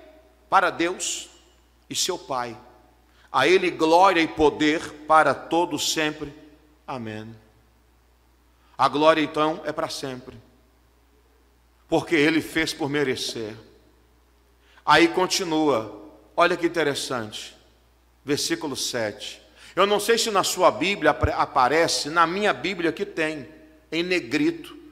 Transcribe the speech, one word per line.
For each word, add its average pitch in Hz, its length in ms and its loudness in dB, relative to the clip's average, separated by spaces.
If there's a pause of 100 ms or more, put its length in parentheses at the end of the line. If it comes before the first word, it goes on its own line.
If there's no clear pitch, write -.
(480)
Para 180 220 4
Deus - 580 -6 (640)
e 135 40 -12
seu 180 220 -4
Pai. 120 400 -8 (720)
A 135 160 2
ele 185 240 4
glória 170 520 4
e 156 60 0
poder 151 520 2 (260)
para 151 280 6
todo 165 440 -2
sempre. 151 540 -4 (540)
Amém." 110 500 -10 (1400)
A 131 100 4
glória, 156 320 4
então, 151 440 -2
é 151 80 -6
para 160 160 -6
sempre, 127 480 -12 (1500)
porque 160 260 0
ele 156 260 4
fez - 320 -4
por 151 160 -6
merecer. 120 680 -4 (1300)
Aí 156 220 6
continua, 156 920 0 (360)
olha 175 200 2
que 170 100 -2
interessante, 139 880 -4 (680)
versículo 143 520 -4
sete. - 680 -6 (320)
Eu 180 100 4
não 202 140 2
sei 226 180 0
se 226 140 -2
na 185 140 2
sua 170 260 4
Bíblia 151 400 0
apre-, 151 220 0
aparece, 143 760 2
na 165 160 4
minha 185 280 0
Bíblia 165 400 -4
que 190 120 -6
tem, 156 440 -6 (420)
em 165 140 -2
negrito, 160 720 -2 (160)